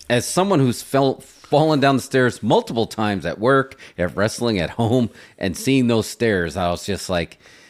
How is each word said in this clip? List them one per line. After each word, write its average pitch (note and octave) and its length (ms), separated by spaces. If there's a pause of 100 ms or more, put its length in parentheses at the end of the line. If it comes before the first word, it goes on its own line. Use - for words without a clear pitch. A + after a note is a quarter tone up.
as A#2+ 160
someone F#3 340
who's B2 220
fell, C3+ 380
fallen D3+ 640
down C3+ 160
the A2+ 40
stairs B2+ 400
multiple A#2 460
times G#2 380
at E2+ 140
work, C3 380 (200)
at F2 180
wrestling, G#2+ 420
at D#2+ 140
home, A#2 380 (280)
and F#2 200
seeing C3 300
those A2+ 200
stairs, F#2 480
I F2+ 160
was E2+ 140
just F#2 240
like, E2+ 300 (300)